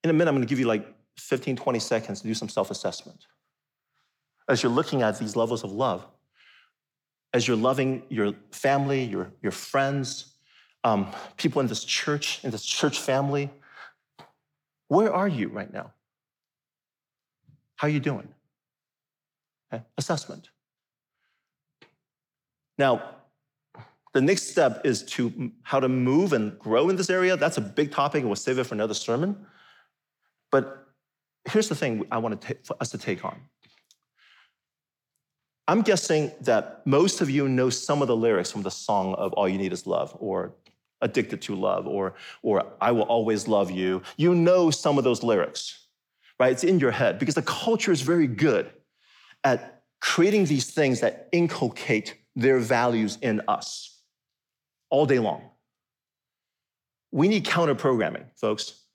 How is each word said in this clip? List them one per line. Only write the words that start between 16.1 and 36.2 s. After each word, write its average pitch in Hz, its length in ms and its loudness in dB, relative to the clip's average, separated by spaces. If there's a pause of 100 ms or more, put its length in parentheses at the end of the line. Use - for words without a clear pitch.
How 147 120 -2
are 151 40 0
you 147 80 0
doing? - 300 -6 (1400)
Okay, 117 120 -10 (140)
assessment. - 520 -6 (2250)
Now, 131 260 4 (1120)
the 135 80 4
next 185 280 2
step 131 360 2
is 113 180 0
to - 240 -4 (100)
m-, 123 240 -6
how 135 200 0
to 131 80 2
move 131 440 2
and 107 240 0
grow 120 320 2
in 190 60 2
this 180 140 -2
area. 185 280 2
That's 147 200 0
a 123 40 -2
big 143 300 -2
topic, 143 300 0
and 117 80 -2
we'll 101 80 -2
save 127 200 -2
it 127 60 0
for 123 100 -6
another 107 220 -2
sermon. 165 500 -2 (1040)
But - 360 -2 (580)
here's 214 240 0
the 151 60 -2
thing 113 340 -4
I 117 80 -4
want 110 240 -4
to - 140 -8
ta-, - 80 -20
for - 180 -8
us 113 80 -4
to 107 80 -12
take 98 260 -6
on. - 160 -10 (2250)
I'm 202 160 4
guessing 160 480 2 (100)